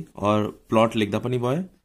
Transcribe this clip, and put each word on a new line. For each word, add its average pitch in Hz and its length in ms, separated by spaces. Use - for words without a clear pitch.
or 104 240
प्लट 113 260
लेख्दा 107 220
पनि 123 200
भयो, 127 260